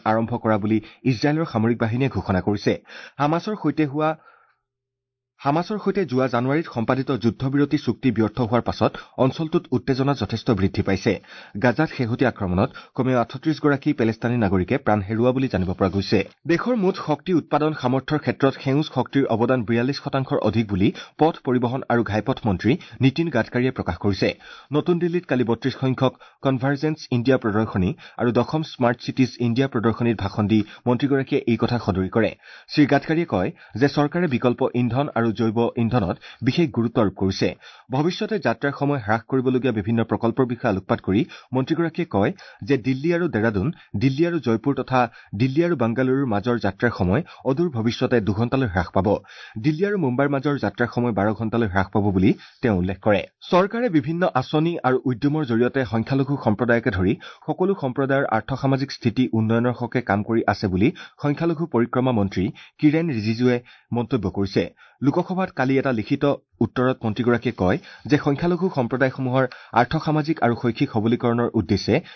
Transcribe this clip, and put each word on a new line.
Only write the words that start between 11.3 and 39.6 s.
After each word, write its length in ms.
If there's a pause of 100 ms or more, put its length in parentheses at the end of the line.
গাজাত 320
শেহতীয়া 360
আক্ৰমণত 380 (260)
কমেও 280
আঠত্ৰিশ 360
গৰাকী 340
পেলেষ্টাইনী 460
নাগৰিকে 380
প্ৰাণ 260
হেৰুওৱা 300
বুলি 180
জানিব 220
পৰা 160
গৈছে। 300 (280)
দেশৰ 360
মুঠ 120 (120)
শক্তি 260
উৎপাদন 420
সামৰ্থ্যৰ 480
ক্ষেত্ৰত 300 (100)
সেউজ 220 (100)
শক্তিৰ 320
অৱদান 400
বিয়াল্লিছ 320
শতাংশৰ 480
অধিক 200
বুলি 200 (300)
পথ 260
পৰিবহণ 360 (100)
আৰু 140
ঘাইপথ 420
মন্ত্ৰী 260 (300)
নীতিন 340
গাডকাৰীয়ে 420
প্ৰকাশ 220
কৰিছে। 300 (420)
নতুন 280
দিল্লীত 280
কালি 160
বত্ৰিশ 320
সংখ্যক 380 (300)
কনভাৰ্জেন্স 540 (140)
ইণ্ডিয়া 260
প্ৰদৰ্শনী 520 (280)
আৰু 140
দশম 320
স্মাৰ্ট 400
চিটিজ 260 (100)
ইণ্ডিয়া 280
প্ৰদৰ্শনীত 560
ভাষণ 240
দি 120 (260)
মন্ত্ৰীগৰাকীয়ে 600
এই 100
কথা 260
সদৰি 260
কৰে। 220 (380)
শ্ৰী 180
গাডকাৰীয়ে 460
কয় 160 (260)
যে 140
চৰকাৰে 380
বিকল্প 340 (140)
ইন্ধন 380
আৰু 200
জৈৱ 260 (160)
ইন্ধনত 400 (300)
বিশেষ 240
গুৰুত্ব 320
আৰোপ 160
কৰিছে। 300 (440)
ভৱিষ্যতে 480
যাত্ৰাৰ 380
সময় 280
হ্ৰাস 240
কৰিবলগীয়া 440